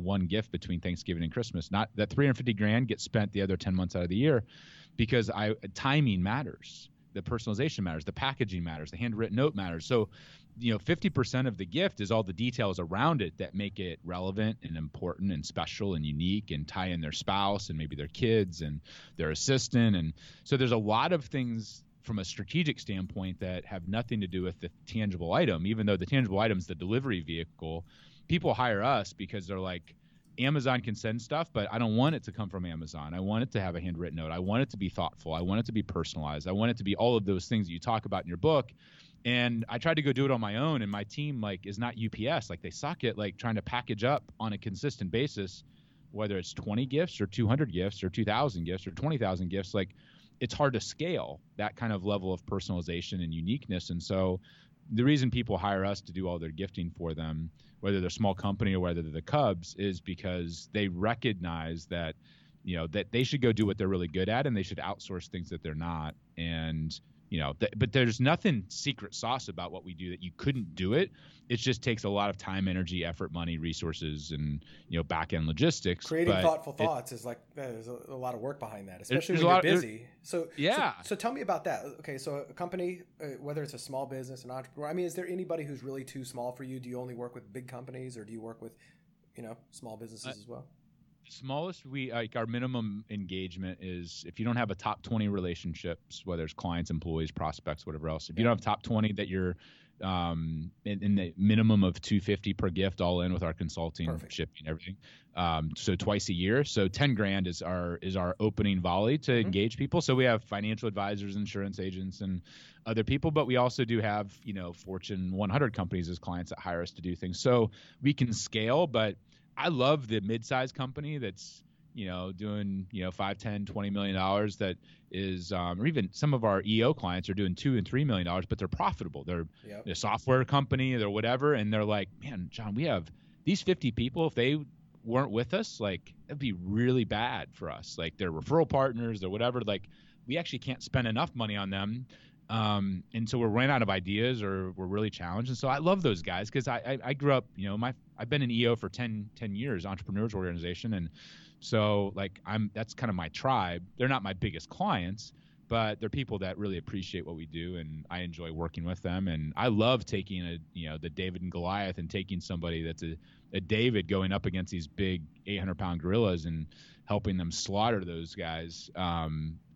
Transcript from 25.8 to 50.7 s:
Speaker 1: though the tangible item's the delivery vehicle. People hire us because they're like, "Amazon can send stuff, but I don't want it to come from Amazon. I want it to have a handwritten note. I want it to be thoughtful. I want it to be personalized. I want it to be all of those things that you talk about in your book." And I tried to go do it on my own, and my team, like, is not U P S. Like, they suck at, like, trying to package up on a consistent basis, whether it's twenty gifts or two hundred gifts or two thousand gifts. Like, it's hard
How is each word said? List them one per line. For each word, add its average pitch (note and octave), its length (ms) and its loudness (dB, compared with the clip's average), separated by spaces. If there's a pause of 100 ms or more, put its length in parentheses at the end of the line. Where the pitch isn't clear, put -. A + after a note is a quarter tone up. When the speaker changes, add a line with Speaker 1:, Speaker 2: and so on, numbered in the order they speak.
Speaker 1:
though G2+ 100 4
the F#2 80 -2
tangible A2+ 320 2
item's G2+ 300 2
the F2+ 80 -6
delivery G2+ 460 0
vehicle. E2 680 -6 (400)
People C3+ 260 4
hire A2 300 2
us A#2+ 300 2
because F#2+ 340 -8
they're F#2+ 120 -4
like, F2+ 360 -6 (440)
"Amazon C3 420 4
can G#2+ 140 -2
send A2+ 260 -2
stuff, D3+ 320 -4
but - 180 0
I G#2+ 60 -2
don't A2+ 180 4
want C#3+ 200 6
it - 80 -6
to G2 80 -8
come F#2 180 -6
from F2+ 160 -4
Amazon. D#2+ 480 -8
I F2+ 60 -4
want G#2 240 2
it B2 80 -4
to G#2 100 0
have F2+ 140 -2
a E2 60 -2
handwritten E2+ 340 -4
note. D#2+ 160 -4
I E2+ 80 -2
want G#2 240 2
it B2 80 -2
to - 60 -10
be F#2 120 -2
thoughtful. E2 440 -4
I E2 80 0
want F#2+ 180 2
it A2+ 80 0
to - 40 -6
be G#2+ 120 0
personalized. D2+ 640 -4
I F#2 40 -2
want A2 200 4
it A2+ 60 0
to A2 60 -6
be G2 120 2
all A#2+ 200 6
of G2+ 100 4
those F#2 220 2
things G#2+ 200 2
that E2+ 60 -6
you E2+ 60 -6
talk A2+ 260 0
about F#2+ 180 -2
in - 40 -8
your F2 100 -4
book." C#3 340 4 (540)
And A#2+ 420 2
I A#2 100 -4
tried D#3+ 180 4
to D#3 60 2
go C#3 120 4
do C#3 120 4
it C3+ 60 4
on B2 80 4
my G#2 180 0
own, C#3+ 240 2
and G2+ 100 -2
my G#2 120 -2
team, C#3+ 380 -4
like, G2+ 240 -4
is G2 120 -6
not A#2+ 200 -2
U A2 120 -2
P G#2+ 180 -2
S. D3+ 220 0
Like, E2+ 120 -8
they - 80 -6
suck - 340 -6
at, G#2 140 2
like, G2+ 200 -4
trying A2+ 180 0
to G#2 60 0
package A#2 420 -2
up C#3+ 360 2
on G#2+ 140 -2
a G2 40 -4
consistent G2 540 -4
basis, G#2+ 520 -2 (480)
whether G2+ 260 -2
it's - 160 -6
twenty A#2+ 320 -2
gifts D3 340 -2
or G2+ 80 2
two A#2 200 0
hundred C3 240 4
gifts E2+ 320 -2
or F#2 60 0
two A2+ 140 0
thousand G#2 420 2
gifts. F#2+ 1080 -2
Like, G2 160 0 (500)
it's B2+ 140 -2
hard C#3 200 4